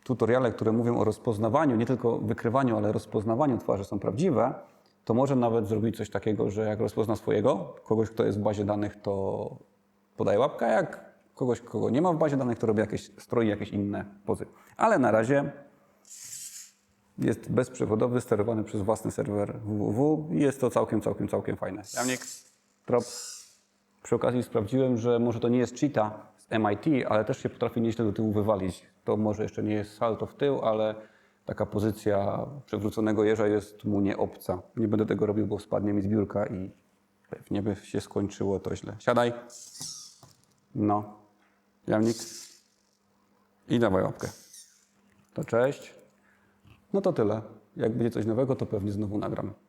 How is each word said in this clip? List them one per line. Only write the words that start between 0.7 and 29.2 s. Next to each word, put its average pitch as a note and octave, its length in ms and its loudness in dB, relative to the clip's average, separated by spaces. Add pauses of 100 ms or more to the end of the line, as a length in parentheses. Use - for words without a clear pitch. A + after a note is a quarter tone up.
mówią A#2+ 260 2
o G#2 60 4
rozpoznawaniu, A2+ 720 2
nie A2+ 100 2
tylko A#2+ 320 0
wykrywaniu, A#2 580 0
ale G#2 160 2
rozpoznawaniu A#2 680 0
twarzy G2 260 0
są G#2 140 -6
prawdziwe, A#2 560 2 (500)
to A2+ 100 2
może C3+ 220 4
nawet A#2 300 2
zrobić G#2+ 300 0
coś G#2+ 140 -6
takiego, G#2+ 400 0
że G#2 120 -2
jak G#2+ 180 -2
rozpozna A2 360 0
swojego, B2 580 0 (100)
kogoś, A2 260 2
kto - 140 0
jest G#2+ 140 0
w G#2 40 -2
bazie G#2 220 0
danych, G#2 320 -2
to G2 600 -4 (600)
podaje G2+ 220 2
łapkę, A#2+ 280 0
a - 40 2
jak - 420 0 (220)
kogoś, B2 260 0
kogo G#2+ 300 -2
nie B2+ 120 2
ma F3+ 100 4
w D#3 60 0
bazie D3+ 180 2
danych, B2 220 0
to - 80 -2
robi A2 140 4
jakieś, - 380 -2
stroi A#2 300 2
jakieś G2+ 220 -2
inne G2+ 340 -2 (220)
pozy. G2 200 -2 (300)
Ale G#3+ 220 4
na A#2+ 120 4
razie A#2 420 4 (1700)
jest B2 340 -2
bezprzewodowy, A#2+ 680 0
sterowany A2 440 0
przez G#2 180 -6
własny B2+ 280 0
serwer G#2 540 -4
W G#2 140 -2
W A2 140 0
W. D3+ 380 0
Jest D3 300 2
to B2 100 2
całkiem, A2+ 300 2
całkiem, G#2 280 -2
całkiem G2+ 280 -2
fajne. G2+ 260 -8 (140)
Jamnik, B2 240 -2 (680)
trop. A#2+ 180 2 (1000)
Przy - 120 -2
okazji B2 280 2
sprawdziłem, B2 540 0
że A#2 220 2
może A#2 220 0
to A#2 80 0
nie A#2+ 100 4
jest A#2+ 180 -2
cheata G#2+ 500 0 (100)
z - 140 -20
M G#2+ 220 2
I G2+ 40 -2
T, C3+ 320 0
ale G#2+ 160 2
też C3 140 -4
się - 100 -4
potrafi - 320 -2
nieźle A2+ 240 0
do G#2 80 2
tyłu A2 200 0
wywalić. G2 540 0 (180)
To G#2+ 120 0
może G#2+ 260 0